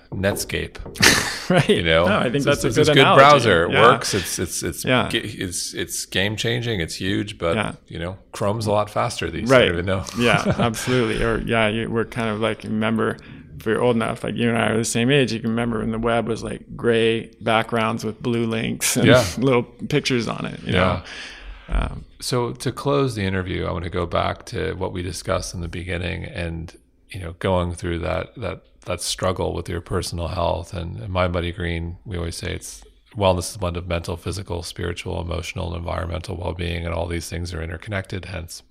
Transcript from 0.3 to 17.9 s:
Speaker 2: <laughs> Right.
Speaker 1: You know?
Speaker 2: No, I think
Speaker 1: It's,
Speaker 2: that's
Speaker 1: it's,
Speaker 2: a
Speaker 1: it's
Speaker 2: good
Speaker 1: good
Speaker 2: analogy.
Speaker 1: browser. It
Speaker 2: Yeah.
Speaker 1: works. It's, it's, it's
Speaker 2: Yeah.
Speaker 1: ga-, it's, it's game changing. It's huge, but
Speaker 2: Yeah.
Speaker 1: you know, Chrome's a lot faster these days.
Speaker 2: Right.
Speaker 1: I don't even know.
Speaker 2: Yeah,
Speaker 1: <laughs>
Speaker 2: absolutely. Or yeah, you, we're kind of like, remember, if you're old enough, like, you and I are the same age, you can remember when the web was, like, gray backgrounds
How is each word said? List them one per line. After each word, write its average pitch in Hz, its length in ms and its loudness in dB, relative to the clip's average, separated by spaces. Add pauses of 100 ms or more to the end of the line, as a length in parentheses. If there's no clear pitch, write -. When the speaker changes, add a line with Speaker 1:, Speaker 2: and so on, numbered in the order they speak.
Speaker 2:
<laughs> - 60 -8 (100)
Right. 180 200 6
Speaker 1:
You 143 140 4
know? 82 220 6
Speaker 2:
No, 196 120 4
I 143 60 2
think 127 140 0
Speaker 1:
It's, 139 80 0
Speaker 2:
that's 143 180 2
Speaker 1:
it's, 127 140 2
Speaker 2:
a 156 40 6
Speaker 1:
it's 147 80 6
Speaker 2:
good 147 60 6
Speaker 1:
good 135 60 10
Speaker 2:
analogy. 165 180 8
Speaker 1:
browser. 120 460 8
It 98 80 0
Speaker 2:
Yeah. 143 80 4
Speaker 1:
works. 123 320 6
It's, 92 260 -2
it's, - 240 -4
it's - 220 -4
Speaker 2:
Yeah. 117 240 2
Speaker 1:
ga-, 117 100 0
it's, 107 540 -6
it's - 320 -6
game 101 320 -2
changing. 117 420 -2
It's 80 160 -4
huge, 101 420 -2
but 82 200 0
Speaker 2:
Yeah. 107 160 -2 (140)
Speaker 1:
you - 120 -10
know, 90 180 -6 (140)
Chrome's 107 360 -2
a 104 40 2
lot 104 180 2
faster 113 400 -2
these 80 120 -6
days. 113 80 -4
Speaker 2:
Right. 123 140 8
Speaker 1:
I - 20 8
don't 87 80 2
even 87 120 -2
know. 95 200 0 (120)
Speaker 2:
Yeah, 113 280 4
Speaker 1:
<laughs> - 140 0
Speaker 2:
absolutely. 117 600 0
Or 113 180 2
yeah, 113 280 2
you, 110 220 -2
we're 110 160 0
kind 113 240 -4
of 104 100 -2
like, 110 240 -2
remember, 110 540 0 (420)
if - 60 -14
you're 107 160 2
old 120 160 4
enough, 117 260 -2
like, 110 120 -4
you 117 120 2
and 117 100 2
I 113 120 4
are 110 80 2
the 113 80 0
same 117 260 2
age, 131 220 4
you 110 80 -4
can 117 80 -2
remember 117 300 0
when 113 120 -2
the 113 80 -4
web 117 300 2
was, 110 120 -4
like, 107 220 -8 (140)
gray 113 520 2 (120)
backgrounds 113 640 2